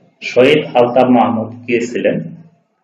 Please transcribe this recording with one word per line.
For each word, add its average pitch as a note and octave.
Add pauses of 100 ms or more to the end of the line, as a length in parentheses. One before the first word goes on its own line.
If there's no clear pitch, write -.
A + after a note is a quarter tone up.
(220)
শহীদ C#3+ (180)
আলতাফ B2
মাহমুদ A2 (160)
কে A#2+ (120)
ছিলেন, G2+ (680)